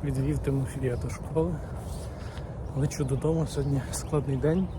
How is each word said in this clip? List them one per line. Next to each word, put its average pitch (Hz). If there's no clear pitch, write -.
відвів 139
Тимофія 131
до 123
школи. 160
Лечу 147
додому, 147
сьогодні 139
складний 135
день. 160